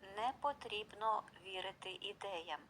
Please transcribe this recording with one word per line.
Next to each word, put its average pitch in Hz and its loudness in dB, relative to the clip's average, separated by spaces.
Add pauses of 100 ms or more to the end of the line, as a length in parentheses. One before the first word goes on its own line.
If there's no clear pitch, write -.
(160)
не 233 6
потрібно 214 2 (200)
вірити 190 -4
ідеям. 185 -4